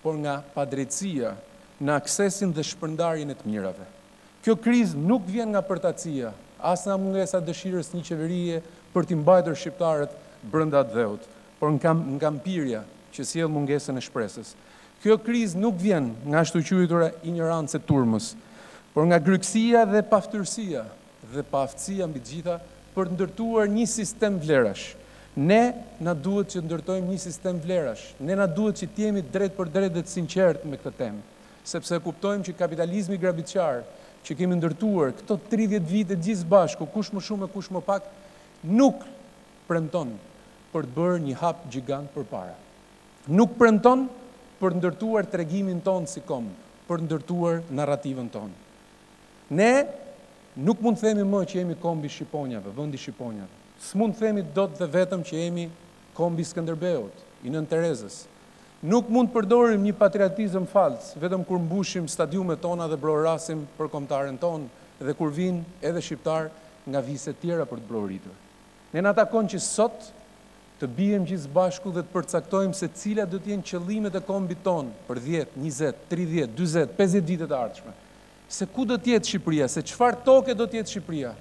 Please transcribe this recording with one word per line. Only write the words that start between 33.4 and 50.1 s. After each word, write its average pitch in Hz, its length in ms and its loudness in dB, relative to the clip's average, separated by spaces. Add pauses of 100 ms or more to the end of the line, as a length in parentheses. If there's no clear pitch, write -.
që 147 140 -8
kemi 180 180 2
ndërtuar 165 600 2
këto - 180 -2 (140)
tridhjetë 202 400 2
vite 196 260 0
gjithë 175 320 -2
bashku, 170 400 4
kush 208 240 -4
më 190 140 -4
shumë 196 180 -4
e 190 80 -10
kush 196 160 -10
më 185 160 -6
pak, 196 220 -2 (580)
nuk 226 400 6 (640)
premton 160 460 -2 (580)
për 151 140 -2
të 123 100 -8
bërë 175 300 2
një 127 160 -4
hap 165 260 -2
gjigant 135 460 -6
përpara. 98 420 -8 (720)
Nuk 220 320 6
premton 247 460 6 (500)
për 185 160 0
të 175 80 0
ndërtuar 208 480 0
tregimin 180 560 -2
ton 185 240 0
si - 160 -12
kom, 120 240 -6 (400)
për 170 140 -2
të 160 80 -4
ndërtuar 170 580 -2
narrativën 135 640 -4
ton. 104 160 -10 (1040)
Ne 208 180 6 (840)